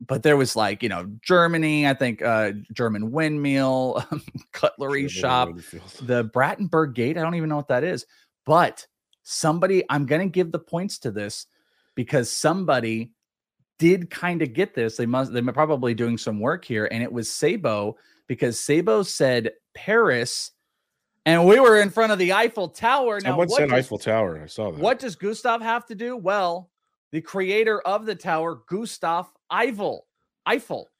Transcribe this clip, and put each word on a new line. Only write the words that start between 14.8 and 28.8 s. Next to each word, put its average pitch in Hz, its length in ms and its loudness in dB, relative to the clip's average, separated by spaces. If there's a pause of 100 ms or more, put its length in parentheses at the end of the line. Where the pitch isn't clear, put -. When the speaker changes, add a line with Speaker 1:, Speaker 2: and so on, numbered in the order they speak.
Speaker 1:
They 120 100 -2
must, 127 260 -2
they're 120 100 -2 (100)
probably 135 420 0
doing 117 240 -2
some 107 220 -6
work 156 240 -2
here. 107 260 -4
And 113 120 -6
it 120 100 -8
was 117 180 -6
Sabo, 120 680 -2 (300)
because 123 320 -2
Sabo 185 460 2
said 123 480 0 (220)
Paris, 185 760 0 (760)
and 170 200 6
we 220 140 10
were 220 200 10
in 202 100 2
front 220 200 2
of 202 80 2
the 180 140 2
Eiffel 196 360 0
Tower. 247 520 0
Now, 196 100 -2
Speaker 2:
Someone 170 180 0
Speaker 1:
what 175 80 0
Speaker 2:
said 147 140 4
Speaker 1:
does, 123 80 4
Speaker 2:
Eiffel 120 200 -2
Tower. 101 440 -2
I 78 40 -16
saw 104 260 -8
that. - 80 -12
Speaker 1:
what 247 180 2
does 226 160 -10
Gustav 226 480 -4
have 233 240 -4
to 226 80 -14
do? 240 220 -8
Well, 185 540 -2 (420)
the 156 80 -6
creator 202 640 -2
of 214 240 -4
the 208 80 -6
tower, 165 540 -4
Gustav 180 600 -4 (200)